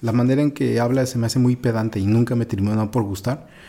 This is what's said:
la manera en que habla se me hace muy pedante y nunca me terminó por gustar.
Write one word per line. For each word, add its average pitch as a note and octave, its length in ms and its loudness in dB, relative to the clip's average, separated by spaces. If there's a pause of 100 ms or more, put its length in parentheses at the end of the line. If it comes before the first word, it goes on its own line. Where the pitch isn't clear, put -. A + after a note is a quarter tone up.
la A2+ 100 -2
manera B2+ 300 2
en D3 100 2
que A#2+ 300 -2
habla B2 240 0
se B2 120 -6
me A#2 100 0
hace B2+ 120 0
muy B2 160 4
pedante A2+ 440 -2
y G2 60 0
nunca A#2 300 2
me A#2 100 0
terminó G#2 460 -2
por A#2+ 120 0
gustar. G2+ 440 -6 (220)